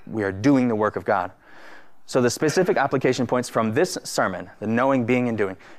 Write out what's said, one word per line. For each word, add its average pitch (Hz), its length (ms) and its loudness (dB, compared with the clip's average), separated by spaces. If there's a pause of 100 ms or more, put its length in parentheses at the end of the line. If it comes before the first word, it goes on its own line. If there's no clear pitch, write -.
we 104 160 -4
are 98 80 0
doing 127 380 4
the 110 60 0
work 104 200 0
of 98 100 -6
God. 104 260 0 (720)
So 131 160 0
the 120 80 4
specific 180 460 2
application 131 500 2
points 127 220 0
from 110 260 0
this 175 300 0
sermon, 92 460 -2 (100)
the 107 80 -6
knowing, 123 380 2
being, 123 240 2
and 113 80 -2
doing. 95 180 0 (240)